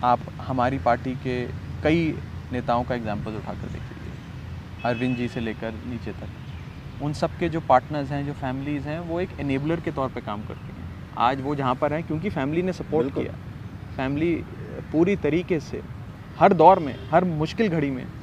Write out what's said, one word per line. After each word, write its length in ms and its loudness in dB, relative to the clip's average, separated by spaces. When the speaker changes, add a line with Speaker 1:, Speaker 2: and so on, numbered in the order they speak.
Speaker 1:
आप 160 6
हमारी 400 0
पार्टी 360 2
के 320 -4
कई 360 4
नेताओं 320 0
का 100 -2
एग्जांपल 380 -4
उठाकर 280 -6
देख 220 -8
लीजिए, 300 -10
अरविंद 320 0
जी 120 -2
से 120 -6
लेकर 320 -4
नीचे 400 -8
तक, 160 -10
उन 100 -2
सब 260 -2
के 100 0
जो 120 -2
पार्टनर्स 500 4
हैं, 160 -2
जो 60 -4
फैमिलीज़ 500 -4
हैं, 180 -6
वो 200 -4
एक 80 -2
एनेबलर 400 0
के 100 -4
तौर 180 -2
पे 120 -6
काम 200 -6
करती 260 -10
हैं। 420 -12
आज 220 4
वो 140 0
जहाँ 200 2
पर 180 2
हैं, 100 0
क्योंकि 280 -2
फैमिली 320 0
ने 100 0
सपोर्ट 320 0
Speaker 2:
बिल्कुल। 200 -2
Speaker 1:
किया, 100 -6
फैमिली 380 0
पूरी 240 6
तरीके 440 0
से 220 -8
हर 140 10
दौर 260 12
में, 320 -4
हर 140 8
मुश्किल 440 2
घड़ी 220 2
में 160 -4